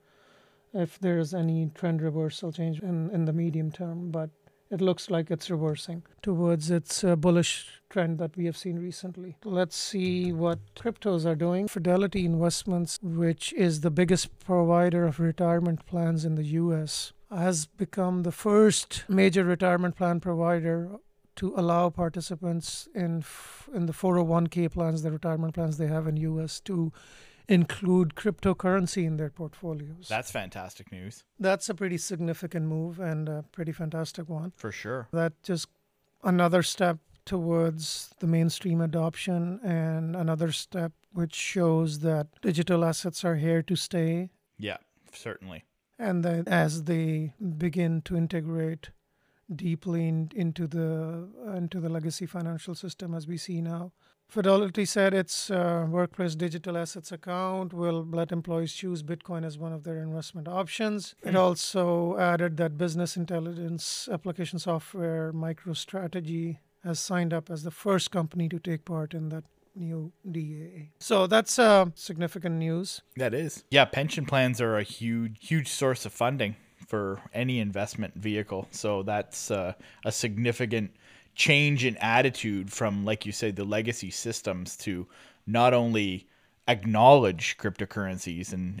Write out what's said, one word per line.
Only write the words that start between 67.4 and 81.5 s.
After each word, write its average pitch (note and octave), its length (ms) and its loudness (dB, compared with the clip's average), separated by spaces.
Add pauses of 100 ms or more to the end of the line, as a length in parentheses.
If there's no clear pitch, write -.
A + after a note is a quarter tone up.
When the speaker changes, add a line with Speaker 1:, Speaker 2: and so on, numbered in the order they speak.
Speaker 1:
as D#3 140 -8
the E3 80 -6
first G3 380 0
company E3 400 -2
to E3+ 100 -6
take E3 240 -4
part D#3+ 300 -6
in D#3+ 160 -4
that D#3 140 -8 (320)
new E3 360 -6 (200)
D D#3 280 -6
A D#3+ 60 -12 (140)
A. D3+ 200 -16
So G3 280 2
that's, A3 320 4
uh, G3+ 340 8
significant E3 600 -4
news. E3 460 -4 (160)
Speaker 2:
That B2 180 0
is. D3+ 340 -4
Yeah, C3+ 160 8
pension D3 400 -2
plans B2+ 340 2
are A2+ 180 2
a G#2 60 2
huge, A#2 640 -4
huge D#3 200 0
source C3 380 0
of G#2 80 -10
funding A#2+ 420 0 (320)
for G2 340 -4 (120)
any B2 260 -2
investment G#2 560 -4
vehicle. G2+ 560 -4
So G#2 320 -2
that's, G#2 480 -4
uh, F#2+ 220 -2 (300)
a A2 80 -2
significant A2+ 840 -2 (380)
change D3 500 4